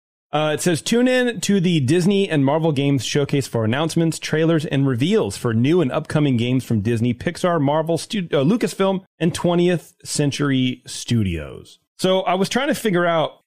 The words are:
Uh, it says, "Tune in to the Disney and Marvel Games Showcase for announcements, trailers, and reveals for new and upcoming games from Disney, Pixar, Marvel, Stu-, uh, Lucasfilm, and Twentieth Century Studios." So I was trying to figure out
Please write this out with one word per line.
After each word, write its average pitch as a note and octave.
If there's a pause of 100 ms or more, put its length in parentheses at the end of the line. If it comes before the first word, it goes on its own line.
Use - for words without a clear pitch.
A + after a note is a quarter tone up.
(320)
Uh, D3+
it D3
says, F3
"Tune A#3+
in B3
to G3
the E3+
Disney F3+
and D3
Marvel D#3
Games C#3
Showcase C#3+
for A2+
announcements, D#3
trailers, D#3+
and C#3
reveals A2+
for A#2+
new C#3+
and C3
upcoming D3+
games B2
from A2+
Disney, A#2
Pixar, E3+
Marvel, D#3
Stu-, G3
uh, D#3+
Lucasfilm, F#3+ (160)
and D#3+
Twentieth F3 (100)
Century C3+
Studios." E2 (200)
So F#3
I F3+
was F#3+
trying C4+
to C4
figure F3
out E3 (140)